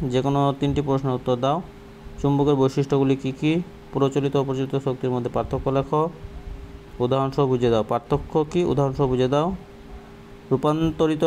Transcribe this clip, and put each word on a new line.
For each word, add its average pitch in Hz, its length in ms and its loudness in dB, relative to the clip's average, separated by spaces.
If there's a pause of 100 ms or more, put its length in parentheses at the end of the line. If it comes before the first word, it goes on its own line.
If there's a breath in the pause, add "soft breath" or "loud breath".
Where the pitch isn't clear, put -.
যে 127 180 0
কোনো 139 380 2
তিনটি 143 220 0
প্রশ্নের 135 320 0
উত্তর 123 220 0
দাও। 135 260 0 (600)
চুম্বকের 143 340 4
বৈশিষ্ট্যগুলি 135 600 2
কী 135 160 -4
কী? 156 300 0 (320)
প্রচলিত 139 440 2
অপ্রচলিত 135 380 -2
শক্তির 131 340 -2
মধ্যে 123 200 0
পার্থক্য 127 400 -2
লেখো। 139 400 0 (920)
উদাহরণসহ 135 480 2
বুঝে 123 220 4
দাও। 110 140 4
পার্থক্য 143 680 0
কী? 175 120 2
উদাহরণসহ 139 440 2
বুঝে 127 200 2
দাও। 156 280 2 (960)
রূপান্তরিত 156 760 2